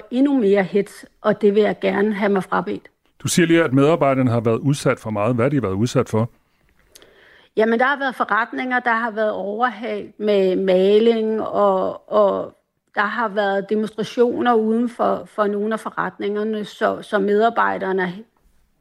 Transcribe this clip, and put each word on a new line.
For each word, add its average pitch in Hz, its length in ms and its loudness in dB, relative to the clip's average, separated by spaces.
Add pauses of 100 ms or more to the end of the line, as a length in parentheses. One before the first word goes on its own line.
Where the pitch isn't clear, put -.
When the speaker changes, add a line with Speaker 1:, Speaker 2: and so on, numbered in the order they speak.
(120)
Speaker 1:
endnu 269 280 2
mere 196 240 4
hets, 190 420 -4 (160)
og 208 200 0
det 202 140 4
vil 214 80 4
jeg 196 160 0
gerne 202 340 0
have 202 180 0
mig 185 120 0
frabedt. 190 440 -6 (320)
Speaker 2:
Du - 80 -8
siger 170 180 2
lige, 165 180 4
at 127 100 0
medarbejderne 139 580 4
har 117 80 2
været 113 200 0
udsat 139 400 0
for 113 100 -10
meget. 110 260 0
Hvad 117 100 0
har 143 40 2
de 143 120 0
været 95 120 -2
udsat 113 360 0
for? 110 200 0 (1300)
Speaker 1:
Jamen, 226 240 2
der 254 60 2
har 277 140 -2
været 269 160 -4
forretninger, 247 640 -2
der 240 140 0
har 226 180 -2
været 214 200 -2
overhældt 208 880 -6
med 196 360 2
maling, 214 880 2
og, 190 680 -2
og 196 460 0 (380)
der 208 100 0
har 220 220 -4
været 196 420 -2
demonstrationer 220 840 0
uden 226 360 0
for, 196 360 -4
for 208 220 -2
nogle 208 260 -4
af 220 60 -6
forretningerne, 208 880 -6
så, 196 360 -4
så 208 180 -2
medarbejderne, 196 920 0 (680)